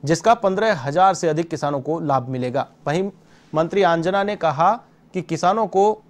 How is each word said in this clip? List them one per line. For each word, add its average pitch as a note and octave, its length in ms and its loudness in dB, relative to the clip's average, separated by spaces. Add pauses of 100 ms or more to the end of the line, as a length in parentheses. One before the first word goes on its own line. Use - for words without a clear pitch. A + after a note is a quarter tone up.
जिसका D#3+ 320 2
पन्द्रह G3+ 440 0
हजार E3 340 2
से E3+ 140 -2
अधिक D#3+ 220 -2
किसानों D3 320 -4
को D3+ 200 -4
लाभ C3+ 280 0
मिलेगा। B2+ 380 -4 (200)
वहीं F3+ 220 -2 (440)
मंत्री E3 300 0
आंजना E3+ 400 2
ने G#3 120 -4
कहा D#3+ 360 2 (420)
कि F3+ 80 -6
किसानों F3+ 460 0
को F#3+ 180 2 (240)